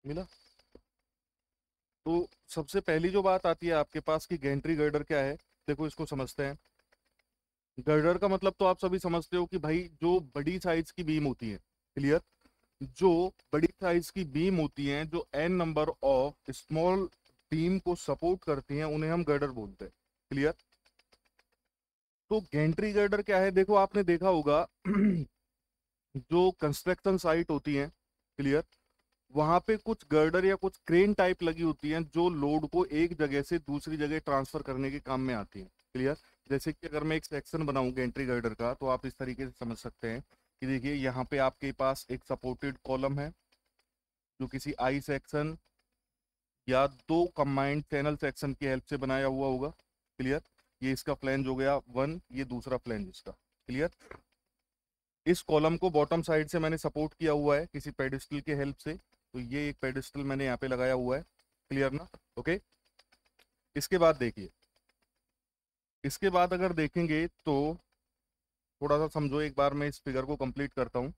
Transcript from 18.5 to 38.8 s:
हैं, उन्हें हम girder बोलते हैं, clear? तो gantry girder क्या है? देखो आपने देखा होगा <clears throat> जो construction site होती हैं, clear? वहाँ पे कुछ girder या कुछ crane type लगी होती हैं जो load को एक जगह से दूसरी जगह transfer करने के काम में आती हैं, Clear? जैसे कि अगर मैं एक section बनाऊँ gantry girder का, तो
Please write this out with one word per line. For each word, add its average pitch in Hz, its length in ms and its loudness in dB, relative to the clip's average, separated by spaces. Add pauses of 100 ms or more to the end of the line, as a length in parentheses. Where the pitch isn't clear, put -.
हैं, 156 80 -2
उन्हें 156 260 -2
हम 170 120 0
girder 143 280 0
बोलते 104 340 -10
हैं, - 80 -16 (380)
clear? 143 220 2 (1800)
तो 214 80 2 (140)
gantry 160 420 0
girder 208 260 4
क्या 196 180 2
है? 196 120 4
देखो 190 240 4
आपने 196 280 4
देखा 170 260 4
होगा 156 460 4
<clears throat> - 120 -10
जो 180 1600 0 (120)
construction 180 560 0
site 165 320 2
होती 147 260 -2
हैं, 143 140 0 (500)
clear? 143 240 2 (680)
वहाँ 156 340 4
पे 220 100 2
कुछ - 340 -6
girder 160 340 6
या 196 100 4
कुछ 190 220 -4 (100)
crane 190 260 6
type 185 300 2
लगी 165 200 -2
होती 151 260 -2
हैं 160 140 -2 (100)
जो 170 160 2
load 151 400 0
को 180 160 2
एक 165 340 0
जगह 143 220 2
से 170 180 -2
दूसरी 147 380 -6
जगह 151 220 -2
transfer 143 420 -2
करने 135 300 -4
के 143 80 -8
काम 131 220 -4
में 131 120 -2
आती 104 260 -8
हैं, 92 100 -16 (240)
Clear? 131 220 -2 (340)
जैसे 139 240 -2
कि - 140 -12
अगर 151 160 -4
मैं 156 140 0
एक 156 80 -6
section 156 400 -6
बनाऊँ 131 260 0
gantry 127 360 -4
girder 117 260 -2
का, 117 200 -4
तो 139 140 -8